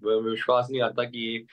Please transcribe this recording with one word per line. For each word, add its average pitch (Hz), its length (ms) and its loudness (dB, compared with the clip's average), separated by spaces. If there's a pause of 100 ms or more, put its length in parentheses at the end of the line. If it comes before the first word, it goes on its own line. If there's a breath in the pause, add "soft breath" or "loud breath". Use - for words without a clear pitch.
विश्वास 113 680 2
नहीं 131 120 0
आता 120 220 0
कि 117 280 -6
ये 113 200 -8